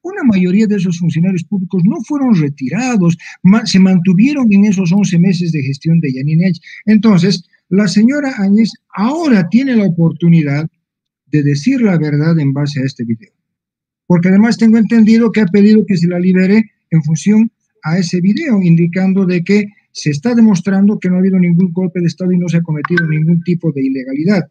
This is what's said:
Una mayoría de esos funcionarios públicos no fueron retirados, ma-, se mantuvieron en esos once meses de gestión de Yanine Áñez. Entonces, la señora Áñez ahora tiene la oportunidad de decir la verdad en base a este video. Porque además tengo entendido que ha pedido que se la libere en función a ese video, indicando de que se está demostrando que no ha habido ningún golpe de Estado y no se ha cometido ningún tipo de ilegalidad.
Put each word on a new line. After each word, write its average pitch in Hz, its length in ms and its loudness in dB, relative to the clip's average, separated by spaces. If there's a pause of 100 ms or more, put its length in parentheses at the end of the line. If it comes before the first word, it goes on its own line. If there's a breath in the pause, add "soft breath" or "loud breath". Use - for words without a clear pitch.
Una 381 220 -10
mayoría 196 440 2
de 208 100 -2
esos 175 220 -4
funcionarios 170 460 -2
públicos 185 400 -4
no 262 120 0 (100)
fueron 269 340 0
retirados, 170 760 -2 (260 loud breath)
ma-, 214 240 4
se 190 120 2
mantuvieron 190 760 2
en 202 140 4
esos 185 260 0
once 196 260 0
meses 175 340 0
de 151 100 -4
gestión 160 380 -2
de 139 120 -4
Yanine 156 340 -2
Áñez. 180 140 -4 (260 loud breath)
Entonces, 202 580 2 (240)
la 196 200 0
señora 269 500 0
Áñez 202 340 0 (220)
ahora 233 540 0
tiene 262 260 0
la 208 100 2
oportunidad 165 840 0 (580)
de 151 160 -2
decir 185 400 0
la 190 160 2
verdad 151 400 0
en 139 140 0
base 143 280 -4
a 131 40 -4
este 131 200 -8
video. 110 280 -8 (760)
Porque 175 220 0
además 214 280 2
tengo 226 220 2
entendido 226 540 2
que 214 80 -2
ha 208 60 2
pedido 208 380 4
que 196 120 -2
se 165 100 -2
la 175 140 -2
libere 185 500 2 (200)
en 160 120 0
función 202 480 0 (320)
a 160 160 -2
ese 180 220 -4
video, 214 420 0
indicando 180 640 0
de 180 160 -2
que 208 240 0 (240 loud breath)
se - 200 -6
está 147 220 -4
demostrando 202 680 2
que 185 100 -4
no 180 60 0
ha - 20 0
habido 190 220 0
ningún 175 320 0
golpe 185 280 -4
de 170 60 -2
Estado 180 240 -4
y 180 80 0
no 175 100 -4
se 165 100 -2
ha 170 40 0
cometido 165 460 -4
ningún 160 340 0
tipo 170 300 -4
de 135 120 -4
ilegalidad. 139 680 -4